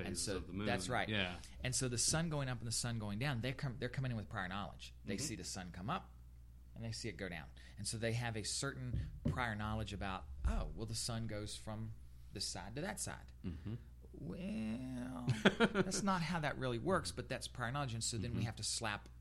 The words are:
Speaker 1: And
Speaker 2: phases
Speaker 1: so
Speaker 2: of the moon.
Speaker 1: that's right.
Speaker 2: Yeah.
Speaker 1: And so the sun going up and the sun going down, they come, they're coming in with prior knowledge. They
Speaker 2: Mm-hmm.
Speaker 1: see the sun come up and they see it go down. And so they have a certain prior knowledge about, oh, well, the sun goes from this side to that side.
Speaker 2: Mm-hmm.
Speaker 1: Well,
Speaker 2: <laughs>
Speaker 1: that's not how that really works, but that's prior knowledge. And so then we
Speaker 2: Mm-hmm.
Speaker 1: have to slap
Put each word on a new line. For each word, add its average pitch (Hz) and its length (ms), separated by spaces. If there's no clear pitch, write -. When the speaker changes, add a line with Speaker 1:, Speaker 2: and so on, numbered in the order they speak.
Speaker 1:
And 92 40
Speaker 2:
phases - 180
Speaker 1:
so 95 120
Speaker 2:
of 85 100
the 87 60
moon. 101 120
Speaker 1:
that's 120 240
right. 104 180
Speaker 2:
Yeah. 98 240
Speaker 1:
And 127 120
so 127 140
the 120 80
sun 160 320
going 139 200
up 120 100
and 117 80
the 113 60
sun 117 240
going 104 220
down, 131 220
they 127 100
come, 135 260
they're 123 120
coming 131 220
in 113 60
with 101 120
prior 95 180
knowledge. 92 460
They 101 100
Speaker 2:
Mm-hmm. - 100
Speaker 1:
see 120 100
the 90 80
sun 92 300
come 92 160
up 180 200
and 117 80
they 113 80
see 113 160
it 95 100
go 95 120
down. 82 140
And 101 100
so 117 100
they 113 160
have 117 220
a 104 80
certain 131 560
prior 120 260
knowledge 107 380
about, 95 300
oh, 220 260
well, 110 120
the 110 80
sun 113 320
goes 104 280
from 110 360
this 196 120
side 98 300
to 143 60
that 196 180
side. - 160
Speaker 2:
Mm-hmm. 95 280
Speaker 1:
Well, 220 1080
Speaker 2:
<laughs> - 40
Speaker 1:
that's 190 300
not 190 180
how 165 180
that 143 180
really 127 220
works, 156 320
but - 180
that's 123 180
prior 120 240
knowledge. 135 220
And 113 100
so - 140
then 120 140
we 117 60
Speaker 2:
Mm-hmm. 117 100
Speaker 1:
have 110 100
to 104 60
slap 104 440